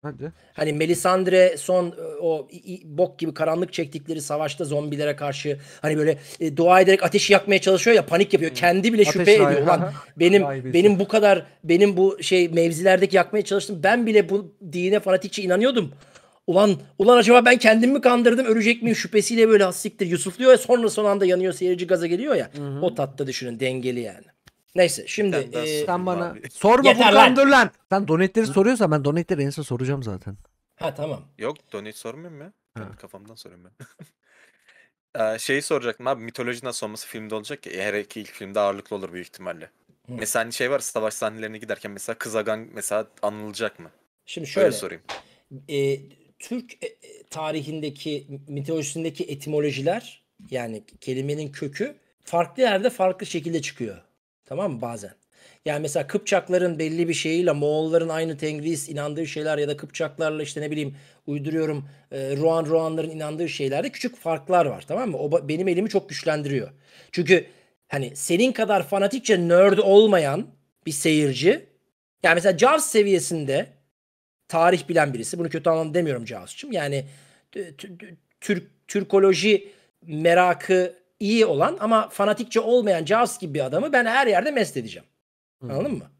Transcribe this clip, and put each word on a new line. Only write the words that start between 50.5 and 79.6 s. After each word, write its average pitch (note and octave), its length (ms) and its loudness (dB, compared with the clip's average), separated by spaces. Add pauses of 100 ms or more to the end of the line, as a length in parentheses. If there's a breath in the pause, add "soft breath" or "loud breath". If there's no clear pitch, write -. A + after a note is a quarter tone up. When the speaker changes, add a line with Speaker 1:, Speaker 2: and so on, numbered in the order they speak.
Speaker 2:
yani A2+ 320 -10 (180)
kelimenin C#3+ 500 -8
kökü G3 440 -10 (280)
farklı E3+ 400 -4
yerde G#3+ 260 2
farklı F#3 360 -2
şekilde E3 360 -6
çıkıyor. A2 360 -10 (480)
Tamam E3+ 280 -6
mı? A2+ 80 -10
Bazen. A2+ 300 -12 (540 soft breath)
Yani D3+ 160 -4
mesela D3 260 -4
Kıpçakların F3+ 720 -2
belli D#3+ 280 -2
bir E3 60 -4
şeyiyle D#3+ 380 0
Moğolların D#3 580 0
aynı D#3+ 280 -4
Tengri's D3+ 520 -6
inandığı D3 380 -8
şeyler D3+ 300 -6
ya D3 100 -2
da C#3+ 100 -6
Kıpçaklarla D#3 640 -6
işte D3 180 -10
ne D3+ 100 -8
bileyim D3 240 -6 (320 soft breath)
uyduruyorum, D3 580 -4 (260 soft breath)
e, C#3 60 -12 (200)
Ruan D#3+ 280 2
Ruanların D#3+ 440 -2
inandığı D#3 400 -8
şeylerde C#3+ 400 -4
küçük A#3+ 280 -10
farklar D#3+ 480 -2
var, G#2 220 -8
tamam A3 220 -6
mı? C#3+ 80 -8
O C#3 120 -6
ba-, D#3 180 -2
benim D#3+ 200 -4
elimi F#3 220 -2
çok F#3+ 200 -4
güçlendiriyor. C#3+ 600 -4 (420 soft breath)
Çünkü F3 340 2 (420 soft breath)
hani C#3 280 -8
senin G#3+ 360 0
kadar G3+ 360 0
fanatikçe G3 600 0
nerd F3+ 300 6
olmayan G3 720 4 (380)
bir D#3+ 60 -6
seyirci, D3+ 720 0 (580)
yani E3+ 120 6
mesela F3+ 220 2
Jaws C#4+ 280 4
seviyesinde E3+ 840 0 (800)
tarih E3+ 420 2
bilen D3+ 240 2
birisi, A#2+ 260 -10
bunu E3 100 -4
kötü D#3+ 200 -2
anlamda D#3+ 240 0
demiyorum C#3 340 -2
Jaws'cığım. A2 440 -14
Yani C#3+ 340 -4 (460 soft breath)
tü-, E3+ 240 -14
tü-, F#3 220 -20
tü-, F3+ 180 -20 (260)
Türk-, - 460 -6
Türkoloji G3 840 2 (360 loud breath)